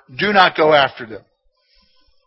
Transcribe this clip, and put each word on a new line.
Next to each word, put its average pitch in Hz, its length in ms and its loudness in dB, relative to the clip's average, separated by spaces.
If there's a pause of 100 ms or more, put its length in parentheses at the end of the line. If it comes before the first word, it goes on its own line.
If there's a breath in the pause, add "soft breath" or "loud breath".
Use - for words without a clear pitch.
(160)
do 185 160 -4
not 185 240 2
go 156 180 2
after 131 320 -2
them." 107 200 -18 (1000)